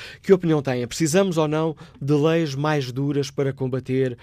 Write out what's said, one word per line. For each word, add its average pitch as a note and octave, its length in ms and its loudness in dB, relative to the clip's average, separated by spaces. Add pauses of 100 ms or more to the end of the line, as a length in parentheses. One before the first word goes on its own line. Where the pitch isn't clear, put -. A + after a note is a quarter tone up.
(220)
Que - 80 -4
opinião D#3+ 320 4
têm? B2 240 -2
Precisamos D#3+ 520 0
ou D#3 100 2
não D#3 260 0 (240)
de C#3 140 -2
leis D#3 420 2
mais C#3 380 0
duras C#3 380 -2
para C#3 200 -2
combater C3 720 -2